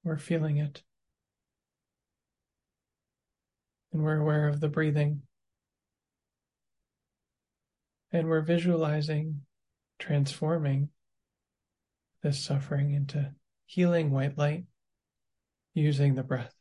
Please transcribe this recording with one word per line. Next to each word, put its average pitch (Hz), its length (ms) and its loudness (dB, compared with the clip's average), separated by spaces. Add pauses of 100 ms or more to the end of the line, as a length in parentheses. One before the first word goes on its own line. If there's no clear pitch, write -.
We're 156 160 -2
feeling 156 380 0
it. 147 260 -4 (3000)
And 156 100 0
we're 156 160 2
aware 151 300 2
of 147 100 0
the 156 80 -2
breathing. 147 560 0 (3000)
And 165 160 0
we're 160 140 2
visualizing 156 1000 0 (580)
transforming 143 880 0 (1400)
this 143 160 -2
suffering 143 540 -2
into 143 360 -2 (340)
healing 170 460 2
white 139 260 0
light 151 280 0 (1080)
using 143 420 4
the 131 80 -4
breath. 123 360 -6